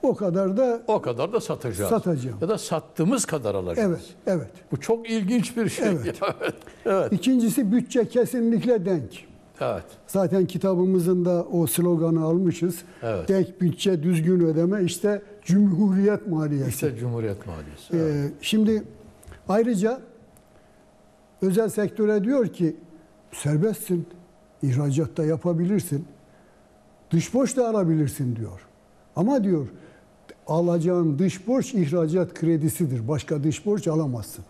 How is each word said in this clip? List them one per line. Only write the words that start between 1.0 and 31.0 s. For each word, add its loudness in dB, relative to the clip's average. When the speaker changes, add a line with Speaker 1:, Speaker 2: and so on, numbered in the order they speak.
Speaker 2:
kadar -4
da 0
satacağız. -4
Speaker 1:
Satacağım. -2
Speaker 2:
Ya -2
da 0
sattığımız -2
kadar -2
alacağız. 0
Speaker 1:
Evet, -6
evet. -2
Speaker 2:
Bu -4
çok -2
ilginç 0
bir 0
şey. -2
Speaker 1:
Evet. -2
Speaker 2:
<laughs> -2
Evet, -4
evet. 2
Speaker 1:
İkincisi 2
bütçe 2
kesinlikle 2
denk. -2
Speaker 2:
Evet. -4
Speaker 1:
Zaten 2
kitabımızın 2
da 2
o 2
sloganı 2
almışız. 0
Speaker 2:
Evet. -4
Speaker 1:
Denk 0
bütçe, 0
düzgün 2
ödeme, 2
işte -2
Cumhuriyet 4
maliyesi. -2
Speaker 2:
İşte -2
Cumhuriyet -4
maliyesi. -8
Speaker 1:
Ee, 2
Speaker 2:
Evet. 0
Speaker 1:
şimdi 2
ayrıca 2
özel 2
sektöre 0
diyor 2
ki, -2
"Serbestsin, -2
ihracat 0
da 0
yapabilirsin, 0
dış 0
borç 2
da 2
alabilirsin," 0
diyor. -10
Ama 2
diyor 0
alacağın 2